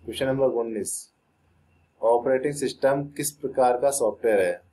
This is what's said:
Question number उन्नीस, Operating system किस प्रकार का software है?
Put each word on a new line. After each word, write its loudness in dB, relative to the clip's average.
Question -4
number 0
उन्नीस, -6
Operating 2
system 0
किस -6
प्रकार 0
का 2
software 2
है? 0